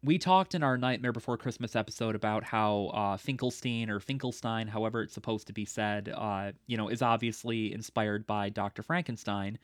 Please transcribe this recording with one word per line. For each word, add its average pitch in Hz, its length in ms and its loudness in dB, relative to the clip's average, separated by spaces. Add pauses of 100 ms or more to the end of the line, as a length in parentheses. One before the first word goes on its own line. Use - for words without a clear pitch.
we 147 160 4
talked 185 380 6
in 170 80 2
our 131 140 4
Nightmare 123 360 2
Before 120 240 -2
Christmas 120 380 -4
episode 110 400 0
about 107 280 0
how, 104 500 2
uh, 101 240 2
Finkelsteen 123 720 -2
or 104 100 -2
Finkelstein, 117 680 -4
however 110 340 0
it's 104 120 -4
supposed 107 340 -4
to - 60 -14
be 107 120 -4
said, 104 480 -2
uh, 101 380 -2 (160)
you 120 100 -2
know, 107 120 0
is 117 120 0
obviously 117 720 2
inspired 107 540 -2
by 104 220 0
Doctor 101 340 -4
Frankenstein. 107 800 -4